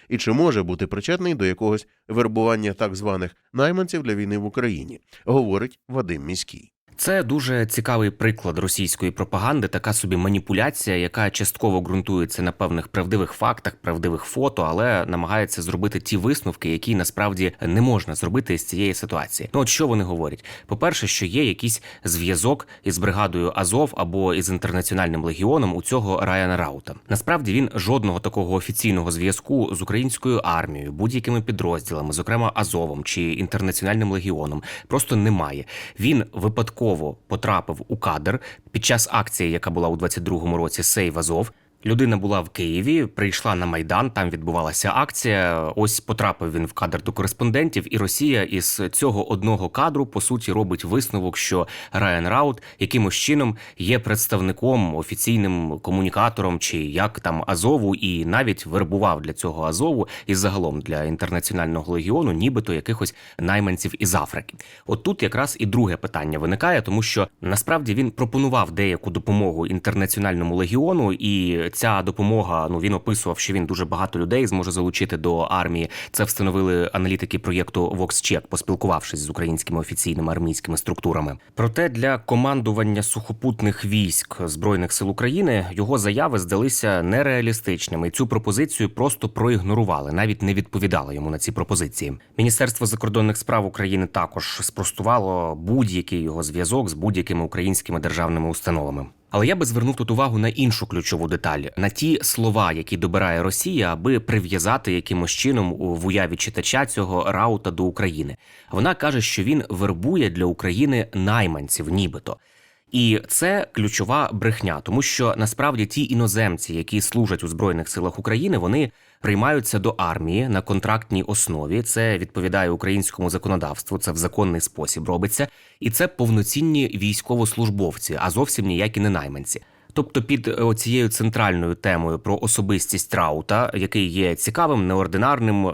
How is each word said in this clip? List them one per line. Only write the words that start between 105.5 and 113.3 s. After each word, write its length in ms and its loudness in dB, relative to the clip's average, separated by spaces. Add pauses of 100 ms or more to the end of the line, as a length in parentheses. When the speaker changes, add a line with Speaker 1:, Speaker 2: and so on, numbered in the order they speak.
Speaker 2:
у, 220 -2
в 100 -2
уяві 300 2
читача 500 -2
цього 460 0
Раута 400 0
до 120 0
України. 540 -2 (340)
Вона 240 2
каже, 260 0
що 220 0
він 260 2
вербує 600 2
для 160 0
України 680 2
найманців, 760 0
нібито. 480 -2 (540)
І 360 4
це 440 2